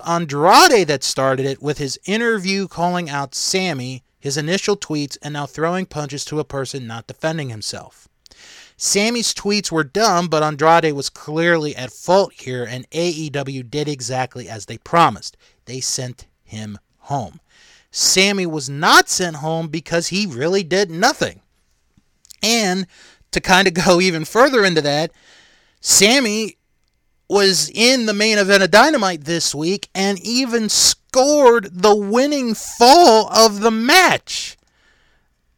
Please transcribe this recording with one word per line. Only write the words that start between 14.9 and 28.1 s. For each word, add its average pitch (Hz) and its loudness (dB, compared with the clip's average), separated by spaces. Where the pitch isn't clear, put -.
They 127 -14
sent 123 -10
him 107 -14
home. 113 -10
Sammy 196 0
was 156 -6
not 185 4
sent 175 -6
home 160 -4
because 170 -4
he 196 -2
really 165 -2
did 180 -2
nothing. 180 -2
And 202 0
to - -4
kinda 190 4
go 175 2
even 165 -2
further 240 2
into 170 2
that, 147 -2
Sammy 220 0
was 185 2
in 240 2
the 214 -2